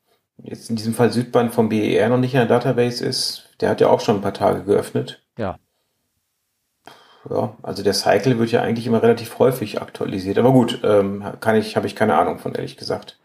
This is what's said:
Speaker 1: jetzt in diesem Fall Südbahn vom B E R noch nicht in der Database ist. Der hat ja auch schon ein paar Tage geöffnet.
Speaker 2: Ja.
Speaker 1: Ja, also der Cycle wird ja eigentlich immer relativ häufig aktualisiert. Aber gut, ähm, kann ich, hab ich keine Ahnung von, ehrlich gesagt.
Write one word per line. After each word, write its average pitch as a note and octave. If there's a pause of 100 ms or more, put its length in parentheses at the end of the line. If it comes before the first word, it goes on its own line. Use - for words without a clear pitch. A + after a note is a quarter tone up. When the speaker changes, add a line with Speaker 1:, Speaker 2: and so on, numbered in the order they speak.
(380)
Speaker 1:
jetzt -
in A#2
diesem A2
Fall A#2
Südbahn A#2
vom A2+
B G#2+
E -
R G#2+
noch B2
nicht B2+
in C3
der A2+
Database B2
ist. - (120)
Der -
hat -
ja -
auch A#2+
schon G#2+
ein G2
paar G2
Tage F#2+
geöffnet. G2+ (160)
Speaker 2:
Ja. F#2 (1700)
Speaker 1:
Ja, A2+
also F#2+
der G2
Cycle -
wird A2+
ja A#2
eigentlich A#2
immer A2+
relativ -
häufig B2
aktualisiert. -
Aber A#2+
gut, B2
ähm, G2+ (160)
kann A2
ich, G#2+
hab G#2
ich -
keine G#2
Ahnung -
von, -
ehrlich -
gesagt. -